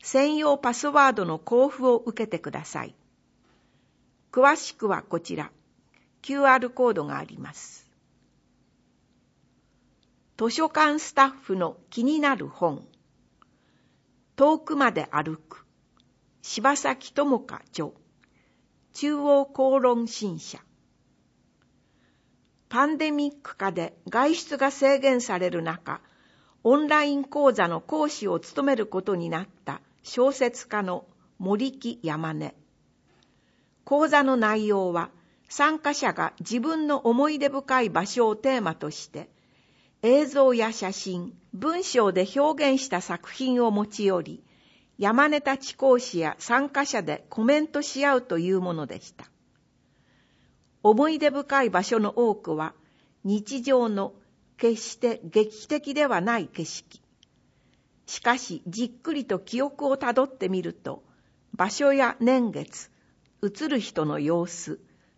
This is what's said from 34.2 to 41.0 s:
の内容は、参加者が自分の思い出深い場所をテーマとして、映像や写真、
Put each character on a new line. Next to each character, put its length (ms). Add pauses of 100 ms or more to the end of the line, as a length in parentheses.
の 140
内 300
容 260
は、 180 (380)
参 280
加 160
者 200
が 260
自 200
分 280
の 120
思 300
い 80
出 120
深 320
い 80
場 160
所 240
を 60
テ 220
ー 40
マ 140
と 160
し 200
て、 180 (720)
映 260
像 260
や 180
写 220
真、 440 (160)